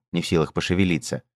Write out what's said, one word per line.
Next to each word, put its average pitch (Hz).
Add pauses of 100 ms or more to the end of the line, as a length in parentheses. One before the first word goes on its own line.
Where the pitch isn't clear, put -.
(120)
не 87
в -
силах 80
пошевелиться. 87 (160)